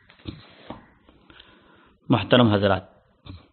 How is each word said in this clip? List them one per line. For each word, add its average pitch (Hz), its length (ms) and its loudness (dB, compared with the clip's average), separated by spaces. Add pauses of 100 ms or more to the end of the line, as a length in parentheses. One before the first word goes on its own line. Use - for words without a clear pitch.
(2000)
محترم 120 400 2
حضرات، 98 320 0 (720)